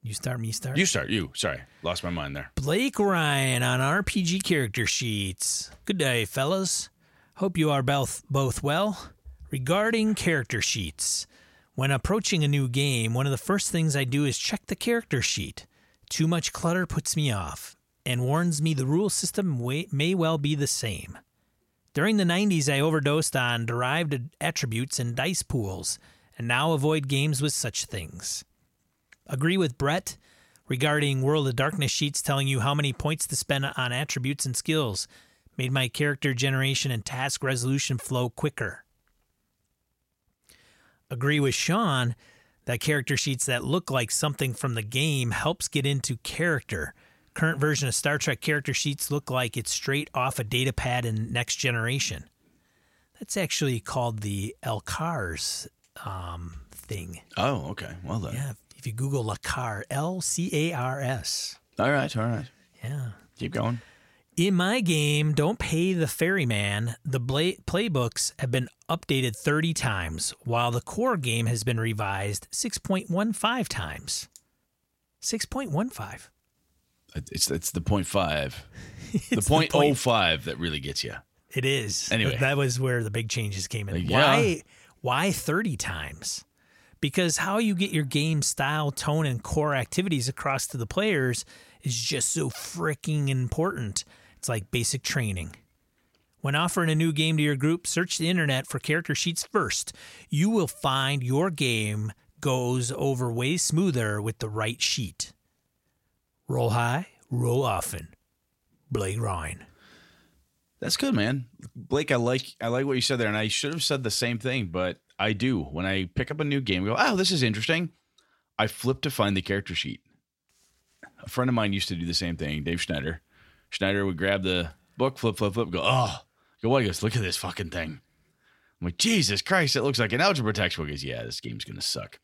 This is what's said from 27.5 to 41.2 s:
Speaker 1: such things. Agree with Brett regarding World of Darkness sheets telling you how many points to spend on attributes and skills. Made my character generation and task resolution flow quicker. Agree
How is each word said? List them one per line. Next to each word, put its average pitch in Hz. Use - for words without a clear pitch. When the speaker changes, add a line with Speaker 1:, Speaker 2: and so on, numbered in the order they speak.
Speaker 1:
such -
things. 85
Agree 160
with 156
Brett 147
regarding 143
World 147
of 123
Darkness 139
sheets 147
telling 139
you 135
how 139
many 143
points -
to 147
spend 139
on 131
attributes 135
and 127
skills. 143
Made 127
my 131
character 143
generation 135
and 110
task 131
resolution 131
flow 123
quicker. -
Agree 139